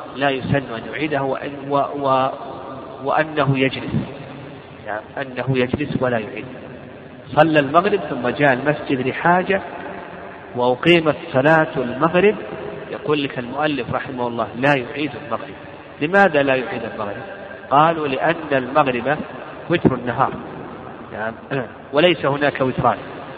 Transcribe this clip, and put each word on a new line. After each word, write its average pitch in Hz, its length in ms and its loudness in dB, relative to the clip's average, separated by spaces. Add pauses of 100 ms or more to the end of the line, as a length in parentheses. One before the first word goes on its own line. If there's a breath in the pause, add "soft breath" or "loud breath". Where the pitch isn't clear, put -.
(160)
"لا 139 140 2
يسن 131 260 0
أن 120 260 -4 (100)
يعيدها"، 143 280 -2
وأن-، 139 500 -4
و-، 139 380 0
و-، 131 220 4 (720)
وأنه 147 540 2
يجلس، 131 360 0 (920)
يعني 104 160 -6 (160)
أنه 131 400 -2
يجلس 131 440 0
ولا 123 160 2
يعيد. 104 260 -8 (920)
صلى 156 240 6
المغرب 175 400 4 (100)
ثم 127 180 -2
جاء 139 240 4
المسجد 131 540 0
لحاجة 180 560 2 (920)
وأقيمت 143 600 4 (160)
صلاة 156 440 6
المغرب، 165 600 4 (540)
يقول 143 340 -2
لك - 140 -6
المؤلف 135 560 -2
رحمه 127 320 -2
الله: 117 300 -2
"لا 139 200 4
يعيد 131 340 -4 (140)
المغرب". 113 300 -6 (460)
لماذا 170 420 6
لا 135 120 4
يعيد 123 280 -2 (120)
المغرب؟ 107 280 -6 (480)
قالوا: 151 380 6
"لأن 151 440 0
المغرب 131 680 2 (520)
وتر 165 240 4
النهار، 123 380 0 (800)
يعني، 110 220 -6 (580)
وليس 160 340 6
هناك 143 340 2
وتران، 123 380 2 (400)